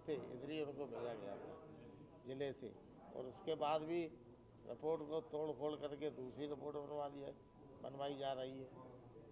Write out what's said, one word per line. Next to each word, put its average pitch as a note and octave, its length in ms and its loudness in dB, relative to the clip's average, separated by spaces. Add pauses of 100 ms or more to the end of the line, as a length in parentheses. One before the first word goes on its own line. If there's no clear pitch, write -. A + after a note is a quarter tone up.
थे, D#3 60 6
इसलिए B2+ 500 0
उनको C#3 220 0
भेजा A#2 280 0
गया G2+ 220 -2
था - 220 -6 (720)
जिले C3+ 260 2
से। G#2+ 180 -6 (440)
और B2+ 100 -2
उसके D#3 300 2
बाद D3+ 260 8
भी E3+ 220 4 (680)
रिपोर्ट D3 400 2
को D#3 120 4
तोड़ D#3 300 2
फोड़ C#3+ 220 4
करके D3 360 0
दूसरी B2+ 380 -2
रिपोर्ट D3 280 0
बनवा C#3+ 320 2
लिया, C#3+ 220 -4 (540)
बनवाई C#3 320 0
जा C3+ 180 2
रही C3 180 0
है। C3 180 -4 (640)